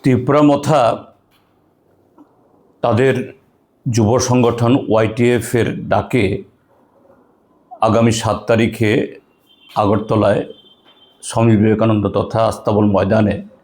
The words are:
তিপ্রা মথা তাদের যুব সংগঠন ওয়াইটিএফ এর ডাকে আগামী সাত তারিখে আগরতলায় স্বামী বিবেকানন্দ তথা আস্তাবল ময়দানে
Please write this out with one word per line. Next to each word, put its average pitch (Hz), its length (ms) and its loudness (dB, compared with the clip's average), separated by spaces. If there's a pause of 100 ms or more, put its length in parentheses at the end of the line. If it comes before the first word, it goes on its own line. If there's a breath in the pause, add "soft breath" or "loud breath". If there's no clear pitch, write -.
তিপ্রা 127 380 2
মথা 143 400 2 (2000)
তাদের 120 320 2 (720)
যুব 110 240 0 (180)
সংগঠন 120 440 2 (160)
ওয়াইটিএফ 117 680 0
এর 113 140 0 (200)
ডাকে 104 360 -2 (1600)
আগামী 113 340 2
সাত 104 260 -2
তারিখে 113 440 0 (800)
আগরতলায় 107 680 0 (840)
স্বামী 113 340 0
বিবেকানন্দ 110 480 2 (120)
তথা 98 240 -4 (100)
আস্তাবল 107 420 -2
ময়দানে 104 440 0 (280)